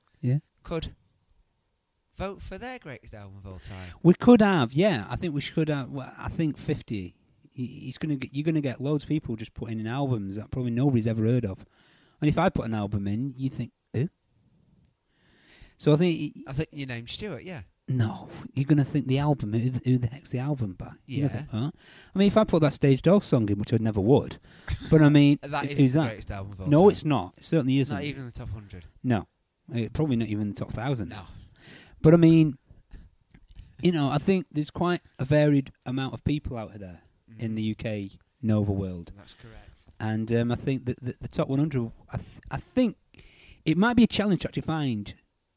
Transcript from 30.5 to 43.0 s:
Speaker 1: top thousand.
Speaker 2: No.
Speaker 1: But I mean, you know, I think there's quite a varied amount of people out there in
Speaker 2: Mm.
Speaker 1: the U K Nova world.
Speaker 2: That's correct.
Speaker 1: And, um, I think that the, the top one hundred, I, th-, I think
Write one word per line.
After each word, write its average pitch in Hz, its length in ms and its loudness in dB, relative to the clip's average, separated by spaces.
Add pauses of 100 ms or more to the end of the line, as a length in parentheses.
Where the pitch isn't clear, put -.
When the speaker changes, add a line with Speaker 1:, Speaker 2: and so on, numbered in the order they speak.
Speaker 1:
top - 180 -10
thousand. 113 360 -4
Speaker 2:
No. 98 140 -14 (800)
Speaker 1:
But 156 140 8
I - 20 10
mean, 160 400 8 (1300)
you 180 100 4
know, 143 180 0
I 143 80 0
think 185 340 0
there's 151 180 -4
quite 175 320 -2 (160)
a 139 60 -4
varied 147 480 4 (120)
amount 131 300 -6
of - 100 -8
people 143 320 -4
out 104 220 -12
there 90 240 -16 (360)
in 113 140 -4
Speaker 2:
Mm. 110 40 -6
Speaker 1:
the 107 80 -2
U 107 100 -2
K 104 440 -8 (220)
Nova 107 320 2
world. 92 440 -6
Speaker 2:
That's - 180 -20
correct. 110 540 -20 (100)
Speaker 1:
And, 110 340 -2
um, 117 200 2
I 120 40 -2
think 135 300 -4
that 123 160 -6
the, 123 180 -8
the - 80 -10
top - 200 -4
one 135 100 -2
hundred, 135 320 -2 (220)
I, - 40 -6
th-, - 240 -14 (100)
I 131 80 -8
think - 380 0 (680)